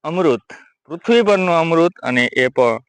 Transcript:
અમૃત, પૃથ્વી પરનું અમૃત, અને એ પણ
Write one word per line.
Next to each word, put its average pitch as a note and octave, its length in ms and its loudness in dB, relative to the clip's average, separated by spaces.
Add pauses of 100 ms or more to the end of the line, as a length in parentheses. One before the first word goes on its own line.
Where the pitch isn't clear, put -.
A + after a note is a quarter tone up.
અમૃત, D#3 420 -2 (360)
પૃથ્વી A3+ 420 0
પરનું F#3 320 0
અમૃત, E3 460 0
અને B2 220 -2 (100)
એ B2+ 160 0
પણ A#2+ 400 0